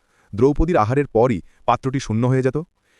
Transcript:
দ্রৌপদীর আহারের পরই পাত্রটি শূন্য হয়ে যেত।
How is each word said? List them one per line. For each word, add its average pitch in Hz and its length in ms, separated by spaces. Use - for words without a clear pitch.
দ্রৌপদীর 147 420
আহারের 127 300
পরই 113 340
পাত্রটি 127 340
শূন্য 113 260
হয়ে 131 160
যেত। 131 200